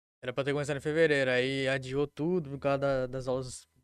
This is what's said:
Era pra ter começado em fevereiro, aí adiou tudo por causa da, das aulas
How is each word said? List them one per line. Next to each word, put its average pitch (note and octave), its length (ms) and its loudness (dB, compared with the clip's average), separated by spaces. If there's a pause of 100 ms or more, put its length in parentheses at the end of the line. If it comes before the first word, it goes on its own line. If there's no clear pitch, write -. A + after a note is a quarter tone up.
(240)
Era B2 80 -6
pra C3 140 -2
ter C#3 80 0
começado C#3+ 240 -2
em C3 40 -8
fevereiro, D3+ 480 4
aí C3 380 2
adiou C3+ 400 0
tudo D#3+ 440 -2
por C#3 80 -8
causa C#3 180 2
da, C3+ 300 0
das B2+ 200 -8
aulas B2+ 400 -4 (160)